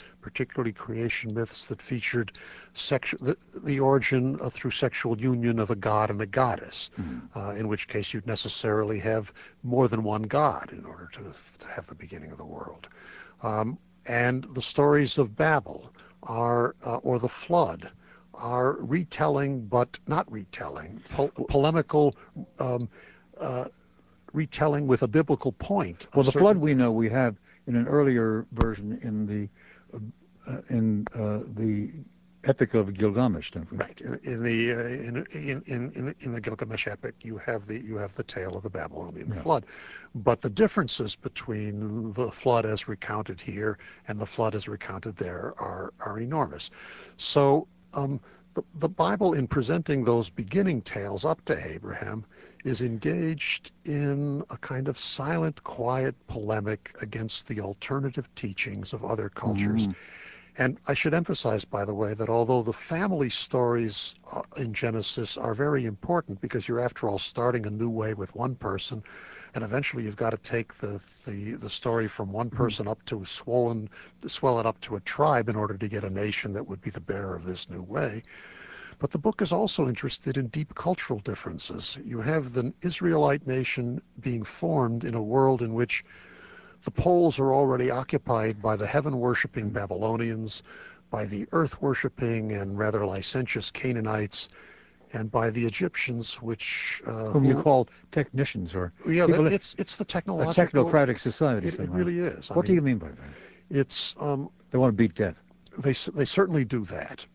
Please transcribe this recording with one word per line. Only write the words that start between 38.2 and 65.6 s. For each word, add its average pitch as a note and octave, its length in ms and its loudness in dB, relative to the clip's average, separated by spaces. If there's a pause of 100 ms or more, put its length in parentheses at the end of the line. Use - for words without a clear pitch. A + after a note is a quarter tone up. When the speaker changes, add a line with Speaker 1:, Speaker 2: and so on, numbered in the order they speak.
Speaker 1:
tale F#2 340 -6
of F#2+ 60 -8
the G2+ 60 -8
Babylonian E2 640 -8
Speaker 2:
Yeah. F2 100 -6
Speaker 1:
flood. D3+ 220 2 (500)
But A#2 260 2
the B2+ 80 -2
differences A#2+ 680 0
between G#2+ 960 -6
the A#2 180 -2
flood A#2 340 4
as G#2+ 240 -2
recounted G#2+ 500 -6
here G#2 380 -4 (320)
and G#2+ 100 -6
the G#2+ 60 -4
flood G#2+ 300 0
as G2+ 120 -6
recounted G2 480 -8
there F2+ 420 -6
are, F#2+ 440 -8
are G#2 180 -6
enormous. A#2+ 500 -4 (480)
So, C#3+ 500 4 (260)
um, C#3 260 -2 (360)
the, - 80 -2 (120)
the D#3+ 140 0
Bible, F#3 440 2
in C3+ 140 2
presenting C#3+ 560 2
those A#2 260 4
beginning C3+ 520 0
tales G2+ 440 -6
up D#3+ 200 0
to F2+ 220 -2
Abraham, G2 580 -8 (400)
is B2 160 0
engaged D3+ 920 -2 (140)
in C#3+ 640 0
a A#2+ 80 -8
kind C3+ 320 -6
of C3 100 -4
silent, D#3+ 640 -2
quiet B2+ 520 0 (120)
polemic G#2+ 760 -4
against A2 460 -6
the G#2+ 140 -4
alternative C3 760 -4
teachings G2+ 580 -6
of - 120 -8
other G#2+ 240 -2
cultures. G#2+ 540 2
Speaker 2:
Mm-hmm. G2+ 80 2 (680)
Speaker 1:
And B2+ 180 0 (100)
I C#3+ 60 2
should D3+ 220 2
emphasize, A2+ 500 0
by G2+ 180 -4
the G2+ 120 -2
way, G#2 180 -2
that G#2+ 160 -2
although A#2 320 4
the A2+ 120 0
family E3 580 -2
stories, A#2+ 800 0 (180)
uh, - 120 -6 (120)
in A#2+ 160 -4
Genesis A2 640 -2
are A2+ 200 -2
very C#3 300 0